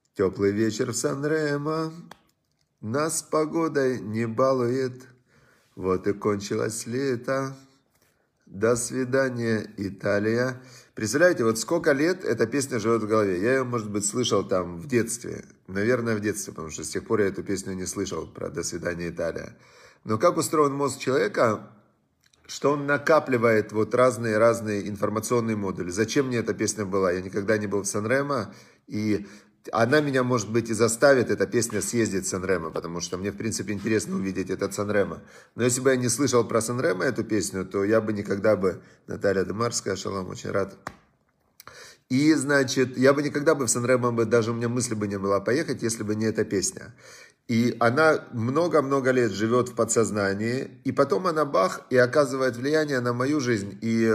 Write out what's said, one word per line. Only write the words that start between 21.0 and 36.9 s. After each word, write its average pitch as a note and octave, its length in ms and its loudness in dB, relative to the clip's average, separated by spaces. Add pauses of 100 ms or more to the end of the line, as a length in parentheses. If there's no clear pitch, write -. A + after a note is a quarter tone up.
что - 260 0
он C#3+ 120 -2
накапливает C3+ 880 2
вот G#2+ 220 0
разные-разные A2 920 2
информационные G#2+ 680 -2
модули. F2+ 340 -4
Зачем A2 360 0
мне B2 120 -2
эта G#2+ 140 -2
песня G#2 320 -2
была? F#2+ 280 2
Я F#2 100 -2
никогда G2+ 340 0
не G#2 120 -4
был G2 160 -2
в - 20 -10
Сан-Ремо, A#2+ 680 -2 (360)
и G#2 380 -2 (460)
она A#2+ 280 4
меня, C3+ 240 0
может A#2 260 0
быть, A2+ 200 0
и - 20 -4
заставит, A#2 580 4
эта G2 160 0
песня, G#2+ 360 -2
съездить F#2+ 420 0
в - 40 -6
Сан-Ремо, F2+ 420 -2
потому E2+ 300 -6
что F2+ 180 -6
мне, G2 120 -4
в G2 60 -8
принципе, G#2+ 380 -6
интересно G2 420 0
увидеть F#2+ 320 -4
этот F#2+ 240 -2
Сан-Ремо. G2+ 480 0 (340)
Но A2+ 80 -4
если B2 200 2
бы C3+ 80 4
я C3 60 6
не B2 120 0
слышал A#2+ 400 2
про A2+ 140 2
Сан-Ремо D#3+ 420 -2